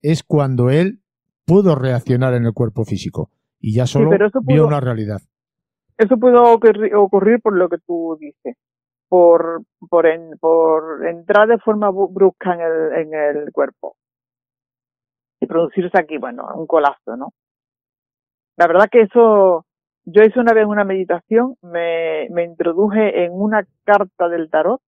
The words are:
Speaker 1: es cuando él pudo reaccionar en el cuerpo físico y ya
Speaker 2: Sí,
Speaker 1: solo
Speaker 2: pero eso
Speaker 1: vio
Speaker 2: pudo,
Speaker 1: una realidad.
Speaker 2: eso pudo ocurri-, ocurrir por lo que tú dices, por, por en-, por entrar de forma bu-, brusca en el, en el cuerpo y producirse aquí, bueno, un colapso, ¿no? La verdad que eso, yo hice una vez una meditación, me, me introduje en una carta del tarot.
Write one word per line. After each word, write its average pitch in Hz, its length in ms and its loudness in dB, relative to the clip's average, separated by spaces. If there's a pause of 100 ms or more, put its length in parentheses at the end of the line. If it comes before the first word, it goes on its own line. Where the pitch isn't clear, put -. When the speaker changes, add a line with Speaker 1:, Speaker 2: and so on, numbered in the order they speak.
Speaker 1:
es 151 200 -2
cuando 131 480 0
él 175 300 0 (460)
pudo 180 280 4
reaccionar 127 600 -2
en 120 120 -2
el 113 60 -2
cuerpo 113 320 -4
físico 90 460 -8 (280)
y 107 160 -6
ya 123 120 0
Speaker 2:
Sí, - 80 -8
Speaker 1:
solo 147 160 2
Speaker 2:
pero 196 180 2
eso 254 140 -4
Speaker 1:
vio 135 200 0
Speaker 2:
pudo, 151 60 4
Speaker 1:
una 143 120 -2
realidad. 110 400 -6 (800)
Speaker 2:
eso 220 180 2
pudo 240 280 4 (100)
ocurri-, 214 420 2
ocurrir 202 460 2
por 208 140 -2
lo 175 120 0
que 165 100 -6
tú 165 420 -8
dices, - 360 -16 (520)
por, 170 540 4 (260)
por 165 180 2
en-, 160 320 -4
por 160 680 0
entrar 175 420 0
de 233 100 2
forma 208 320 -2
bu-, 185 220 -4
brusca 185 420 0
en 170 60 -10
el, 160 320 -4 (140)
en 156 80 -14
el 147 380 -4
cuerpo - 440 -8 (1400)
y - 60 -4
producirse 175 520 -2
aquí, 151 200 -4
bueno, 123 360 -12
un 156 120 -12
colapso, 143 500 -2
¿no? 135 140 -14 (1300)
La 170 100 2
verdad 185 240 2
que 247 120 4
eso, 202 640 2 (400)
yo 190 180 4
hice 220 160 2
una 233 140 2
vez 220 140 2
una 208 180 -2
meditación, 190 800 -2
me, 165 680 -6
me 170 140 -4
introduje 180 800 -2
en 175 80 -8
una 202 340 -4 (180)
carta 185 440 0
del 165 220 -6
tarot. 170 380 -2